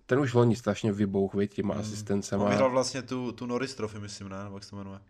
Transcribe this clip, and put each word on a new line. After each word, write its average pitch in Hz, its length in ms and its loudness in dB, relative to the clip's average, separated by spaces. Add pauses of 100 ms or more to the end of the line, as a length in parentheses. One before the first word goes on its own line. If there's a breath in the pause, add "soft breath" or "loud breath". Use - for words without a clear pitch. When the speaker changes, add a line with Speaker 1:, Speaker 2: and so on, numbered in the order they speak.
Speaker 1:
ten 127 140 4
už 123 140 0
loni 120 220 8
strašně 104 360 0
vybouch, 98 420 2
viď, 101 200 0
těma 101 200 0
Speaker 2:
Hmm. 69 60 -2
Speaker 1:
asistencema. 104 640 -2
Speaker 2:
On 101 60 4
vyhrál 123 200 4
vlastně 127 320 0
tu, 123 300 -4
tu 117 140 -10
Norris 123 280 -4
Trophy, 107 240 -6
myslím, 101 300 -10
ne? 95 160 -8
Nebo 98 120 -10
jak 98 80 -14
se - 60 -20
to 101 60 -12
jmenuje? 98 220 -12 (120)